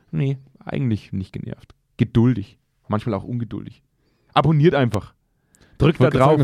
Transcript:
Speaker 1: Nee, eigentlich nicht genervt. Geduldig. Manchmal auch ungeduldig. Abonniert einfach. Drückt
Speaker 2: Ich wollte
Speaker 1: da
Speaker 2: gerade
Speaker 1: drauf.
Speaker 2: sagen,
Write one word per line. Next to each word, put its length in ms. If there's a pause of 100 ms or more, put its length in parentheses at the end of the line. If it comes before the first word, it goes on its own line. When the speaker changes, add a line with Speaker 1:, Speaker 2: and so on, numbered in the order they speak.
(120)
Speaker 1:
Nee, 260 (260)
eigentlich 500
nicht 200
genervt. 420 (220)
Geduldig. 600 (300)
Manchmal 280
auch 80
ungeduldig. 600 (500)
Abonniert 420
einfach. 380 (640)
Drückt 180
Speaker 2:
Ich 40
wollte 180
Speaker 1:
da 20
Speaker 2:
gerade 0
Speaker 1:
drauf. 120
Speaker 2:
sagen, 120